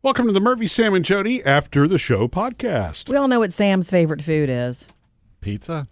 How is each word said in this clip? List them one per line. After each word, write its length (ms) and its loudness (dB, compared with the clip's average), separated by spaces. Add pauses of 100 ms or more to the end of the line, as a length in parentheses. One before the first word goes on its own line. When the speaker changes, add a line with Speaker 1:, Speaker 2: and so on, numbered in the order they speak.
Speaker 1:
Welcome 260 0
to 60 2
the 60 4
Murphy, 280 0
Sam, 260 2
and 100 2
Jody 400 0
After 440 2
the 100 2
Show 320 0
podcast. 800 -4
Speaker 2:
We 80 0
all 100 2
know 120 2
what 120 0
Sam's 380 0
favorite 320 2
food 280 0
is. 380 -4 (540)
Speaker 3:
Pizza? 500 -8